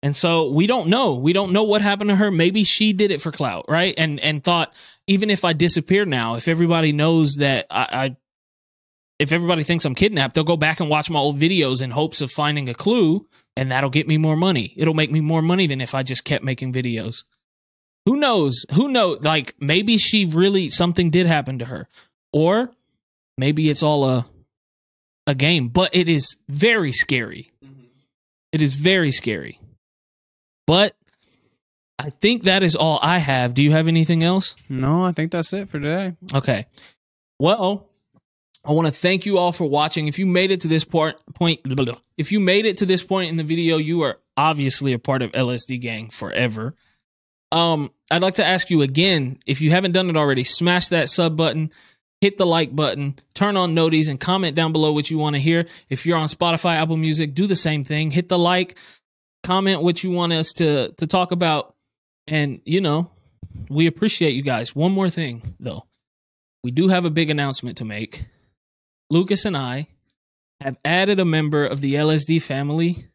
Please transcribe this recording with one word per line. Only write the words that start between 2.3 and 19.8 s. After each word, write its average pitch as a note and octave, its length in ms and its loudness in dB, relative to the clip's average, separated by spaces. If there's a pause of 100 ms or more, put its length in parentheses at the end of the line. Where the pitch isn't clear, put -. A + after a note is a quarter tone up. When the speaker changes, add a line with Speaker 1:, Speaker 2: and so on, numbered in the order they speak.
Speaker 1:
Maybe F#3 340 2
she G#3+ 280 2
did G3 180 2
it D3+ 100 -4
for D#3 120 -6
clout, G#2+ 360 -6
right? E3+ 300 0
And, D#3 220 -2
and D3+ 220 -2
thought, E3+ 300 0 (340)
"Even G3 220 2
if G3 160 0
I E3+ 80 2
disappear E3+ 540 2
now, A#2 300 -2
if A#2 120 -4
everybody E3 440 2
knows D3+ 440 2
that C#3 340 0
I, A2+ 220 -2
I, C3 240 -2 (1040)
if D3 140 0
everybody E3+ 300 0
thinks E3 220 0
I'm C3+ 100 -2
kidnapped, D#3 400 0
they'll D#3 100 2
go E3 120 2
back D#3 240 -2
and D#3 80 -2
watch D3+ 220 0
my D#3 80 0
old C#3+ 200 0
videos D3 440 0
in B2+ 80 -6
hopes D3+ 320 -2
of C3 100 -8
finding D3 380 -2
a A#2 40 -8
clue, G3+ 520 2 (320)
and C3 140 -2
that'll C3 180 0
get D3 180 0
me D#3 80 2
more D#3 200 2
money. D#3+ 400 0
It'll D#3+ 180 0
make D#3 160 0
me D#3 100 2
more D#3 220 0
money F3+ 240 2
than C3+ 160 -2
if A#2+ 120 -8
I C3+ 80 -2
just B2+ 220 -4
kept - 200 -2
making C3 280 -4
videos." A#2 520 -6 (840)
Who C4+ 60 2
knows? G3+ 560 2
Who A#3 160 4
knows? G#3+ 340 0
Like, D3 380 0
maybe G3 360 2